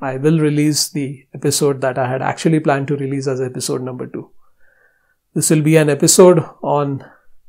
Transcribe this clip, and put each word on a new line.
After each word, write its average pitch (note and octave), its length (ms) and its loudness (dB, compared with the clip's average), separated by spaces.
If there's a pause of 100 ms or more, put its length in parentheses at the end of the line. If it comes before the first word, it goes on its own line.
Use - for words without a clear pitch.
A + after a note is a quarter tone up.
I C3 160 -6
will D#3 220 2
release D3 500 0
the C#3 420 -8
episode C#3 500 -2
that C3 180 -2
I B2 100 -2
had C3 140 -4
actually D#3+ 360 0
planned C#3 280 -2
to C#3+ 100 -2
release C3+ 300 -6
as C3 120 -2
episode C3 440 -6
number B2+ 240 -10
two. - 240 -14 (1040)
This E3+ 160 -2
will D#3 100 2
be D#3 160 4
an D3+ 140 4
episode F3 520 6 (200)
on C#3+ 420 -2 (440)